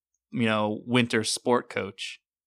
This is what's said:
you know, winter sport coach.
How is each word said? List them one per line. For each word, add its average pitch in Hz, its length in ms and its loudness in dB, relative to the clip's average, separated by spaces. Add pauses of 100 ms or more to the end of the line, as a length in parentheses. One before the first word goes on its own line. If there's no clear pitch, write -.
(300)
you 120 160 0
know, 107 400 0
winter 120 380 2
sport - 440 0
coach. - 520 -8 (260)